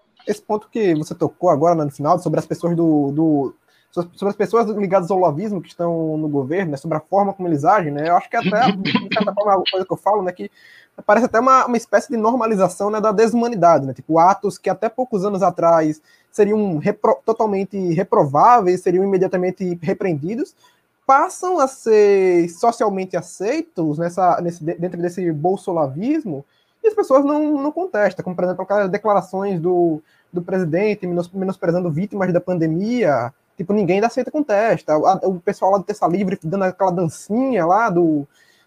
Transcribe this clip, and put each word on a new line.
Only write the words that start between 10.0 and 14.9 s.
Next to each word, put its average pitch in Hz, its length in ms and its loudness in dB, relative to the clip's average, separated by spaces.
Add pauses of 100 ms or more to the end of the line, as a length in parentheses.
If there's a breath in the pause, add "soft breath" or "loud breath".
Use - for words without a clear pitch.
né, 180 80 -4
que 202 180 -10 (560 soft breath)
parece 214 220 4
até 220 120 0
uma, 254 260 4
uma 240 120 -2
espécie 220 320 0
de 233 80 -4
normalização, 214 720 0
né, 214 100 -2
da 214 120 2
desumanidade, 208 760 4
né, 131 80 -6
tipo, - 240 -4
atos 185 400 2
que - 120 -6
até 185 200 -2
poucos 226 340 -4